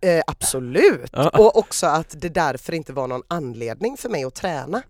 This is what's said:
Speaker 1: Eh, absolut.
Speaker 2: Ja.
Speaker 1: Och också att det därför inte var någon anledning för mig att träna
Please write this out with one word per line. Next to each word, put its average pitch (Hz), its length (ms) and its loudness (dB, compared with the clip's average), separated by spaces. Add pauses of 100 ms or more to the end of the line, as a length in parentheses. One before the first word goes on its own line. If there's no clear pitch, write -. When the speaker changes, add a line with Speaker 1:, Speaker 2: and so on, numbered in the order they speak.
Speaker 1:
Eh, 170 260 2
absolut. 139 840 0
Speaker 2:
Ja. 143 160 2
Speaker 1:
Och 214 300 8
också - 280 -2
att 160 340 0
det 180 80 -6
därför 156 460 -4
inte 156 180 -8
var 131 160 -4
någon 127 200 -6
anledning 135 680 -6
för 269 120 -10
mig 160 160 -4
att 131 100 -8
träna 170 560 -6